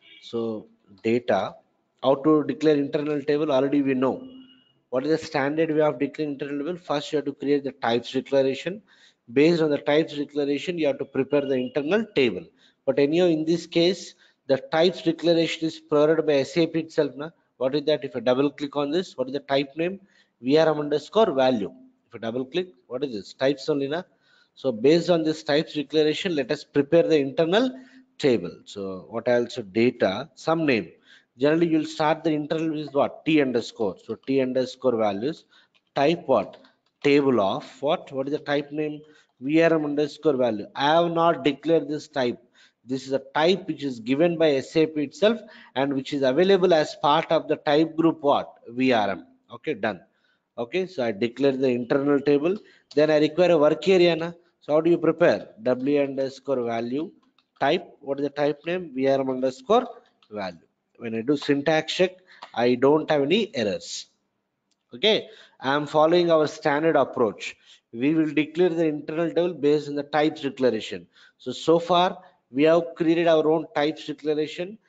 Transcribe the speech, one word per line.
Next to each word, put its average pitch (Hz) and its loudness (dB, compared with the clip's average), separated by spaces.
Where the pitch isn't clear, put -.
So 113 -8
data, 113 0
how 131 4
to 147 2
declare 147 2
internal 147 -2
table? 147 0
Already 139 2
we 135 0
know. 127 0
What 131 -4
is 156 0
the - -14
standard 151 0
way 151 2
of 147 0
declaring 143 -4
internal 143 -8
table? 170 -8
First, 147 -6
you 156 -2
have 139 -4
to 143 -6
create 139 0
the 131 -6
types 120 -2
declaration. 135 -2
Based 151 4
on 156 2
the 143 0
types 147 0
declaration, 143 -4
you 156 0
have 135 0
to 139 -8
prepare 135 0
the 135 -2
internal 143 -2
table. 101 0
But 135 0
anyhow, 156 4
in 160 0
this 165 -2
case, 170 -2
the 135 2
types 165 0
declaration 165 0
is 156 -8
provided 151 2
by 151 2
S 135 -2
A 165 4
P 165 -4
itself. 147 -2
Na? 151 -12
What 131 0
is 151 -2
that? 151 0
If 131 -10
I 123 -4
double 127 2
click 143 -10
on 143 -2
this, 180 -4
what 131 -6
is 131 -8
the 143 -6
type 139 -2
name? 180 -6
V 131 2
R 160 4
M 151 -2
underscore 151 0
value. 131 0
If - -20
I - -20
double 113 -6
click, 180 -8
what 127 -8
is 135 -8
this? 98 -12
Types 143 -2
only, 139 -2
na? 160 -6
So 131 -4
based 151 4
on 170 4
this 156 -2
types 147 0
declaration, 151 -2
let 135 -2
us 147 -6
prepare 143 4
the 160 4
internal 165 0
table. 110 2
So 95 -10
what 113 -6
else? 120 0
Data, 110 0
some 160 -2
name. 110 0
Generally, 160 2
you'll 160 0
start 156 -2
the 165 2
internal 156 -4
with 147 -8
what? 135 -2
T 156 4
underscore. 117 -2
So 110 -10
T 135 0
underscore 127 -2
values. 110 -4
Type 165 0
what? 107 0
Table 139 4
of 104 -2
what? 156 -4
What 135 -6
is 143 -6
the 147 -4
type 147 -4
name? 151 -6
V 151 2
R 165 4
M 156 0
underscore 147 -2
value. 113 0
I 139 0
have 170 2
not 165 2
declared 147 0
this 151 -8
type. 127 -4
This 131 -6
is 131 -6
a 131 -2
type 180 0
which 139 -8
is 127 -6
given 143 0
by 160 2
S 131 -6
A 160 4
P 151 -6
itself 214 0
and 139 0
which 135 -6
is 143 -2
available 180 4
as 151 0
part 156 0
of 147 0
the 151 0
type 156 2
group 160 2
what? 117 0
V 127 0
R 104 2
M. 85 -8
Okay, 120 -8
done. 101 -4
Okay, 165 -6
so 175 -8
I 117 -2
declare 120 0
the 131 0
internal 139 0
table. 147 0
Then 151 4
I 151 4
require 160 2
a 165 4
work 151 2
area. 175 4
Na? 165 -6
So 143 -2
how 156 4
do 165 2
you 170 4
prepare? 160 2
W 131 0
underscore 135 -4
value 120 -6
type. 175 0
What 139 -8
is 143 -4
the 143 -6
type 147 -2
name? 175 -6
V 131 0
R 135 2
M 131 -4
underscore 131 -2
value. 95 -10
When 113 -8
I 113 -4
do 139 0
syntax 147 -2
check, 185 0
I 123 2
don't 143 2
have 151 2
any 190 0
errors. 104 -4
Okay, 170 0
I 135 -2
am 151 -2
following 165 4
our 156 4
standard 156 0
approach. 123 -2
We 131 0
will 156 0
declare 151 0
the 165 -2
internal 156 -4
table 170 -2
based 143 0
on 147 -8
the 143 -4
types 151 -2
declaration. 110 -2
So, 127 -10
so 160 2
far 180 0
we 135 2
have 165 4
created 170 2
our 156 4
own 160 0
types 151 -2
declaration. 151 -6